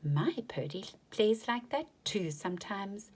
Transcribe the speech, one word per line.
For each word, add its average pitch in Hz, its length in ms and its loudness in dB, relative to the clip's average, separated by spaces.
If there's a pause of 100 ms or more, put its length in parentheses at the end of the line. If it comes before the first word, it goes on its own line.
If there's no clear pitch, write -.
My 147 320 4 (140)
Purdy 170 380 -4 (260)
plays 220 340 4
like 240 260 -2
that 311 160 0 (180)
too 180 260 0
sometimes. 196 840 -6